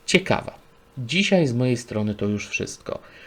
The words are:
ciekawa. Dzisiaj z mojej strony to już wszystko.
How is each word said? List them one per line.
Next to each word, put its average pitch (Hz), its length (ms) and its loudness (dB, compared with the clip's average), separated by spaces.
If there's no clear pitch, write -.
ciekawa. - 520 0
Dzisiaj 170 480 2
z 123 60 0
mojej 123 240 2
strony 107 380 -2
to 101 120 -4
już 104 220 -2
wszystko. - 500 -8